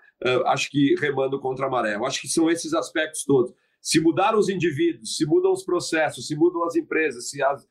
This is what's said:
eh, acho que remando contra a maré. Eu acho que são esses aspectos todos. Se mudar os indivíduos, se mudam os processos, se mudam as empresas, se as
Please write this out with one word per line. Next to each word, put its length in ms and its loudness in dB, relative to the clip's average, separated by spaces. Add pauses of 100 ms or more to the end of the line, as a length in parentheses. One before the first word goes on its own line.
(220)
eh, 240 2
acho 240 0
que 300 4
remando 400 0
contra 260 -4
a 40 -2
maré. 260 0
Eu 100 -2
acho 140 -4
que 80 -12
são 200 2
esses 260 -2
aspectos 500 -4
todos. 280 2 (280)
Se 200 0
mudar 360 2
os 120 2
indivíduos, 680 -2
se 100 -2
mudam 260 2
os 120 -4
processos, 640 -2
se 100 -6
mudam 280 2
as 120 -2
empresas, 520 -2
se 140 -8
as 280 -2